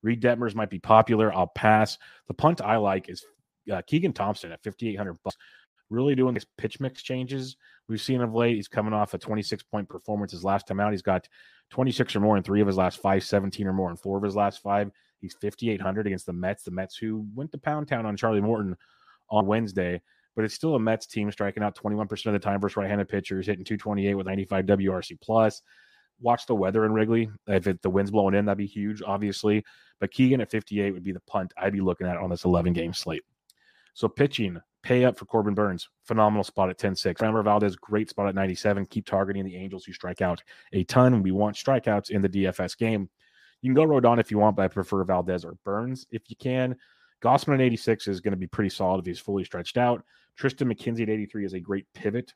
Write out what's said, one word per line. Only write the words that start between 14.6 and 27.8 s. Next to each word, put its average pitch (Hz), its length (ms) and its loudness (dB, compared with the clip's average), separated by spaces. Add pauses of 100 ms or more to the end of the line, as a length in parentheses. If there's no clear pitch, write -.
five. 101 300 0 (280)
He's 95 140 -14
fifty-eight 104 480 -4
hundred 98 240 -2
against 95 200 -4
the 90 80 -8
Mets. 92 300 -4
The 92 80 -12
Mets, 92 260 -8
who 107 360 -6
went 135 200 -10
to - 40 -14
Pound 151 300 -6
Town 117 180 -4
on 104 120 -4
Charlie 110 240 2
Morton 104 360 0 (520)
on 104 180 2
Wednesday, 95 520 0 (360)
but 110 100 0
it's 107 80 -4
still 156 220 0
a 123 40 2
Mets 110 280 0
team 104 240 -4
striking 104 320 -4
out 104 100 -2
twenty-one 104 340 -4
percent 107 280 -2
of 98 60 0
the - 40 -6
time 101 140 0
versus 98 180 -2
right-handed 101 320 -2
pitchers, 95 380 -4
hitting 92 180 -4
two 107 120 -4
twenty-eight 101 360 0
with 98 140 -4
ninety-five 95 400 -2
W 98 240 4
R 92 100 -4
C - 180 -14
plus. 113 440 2 (560)
Watch 120 280 0
the 117 80 0
weather 101 300 2
in 107 80 2
Wrigley. 110 360 2 (180)
If 95 200 2
it, 92 140 -2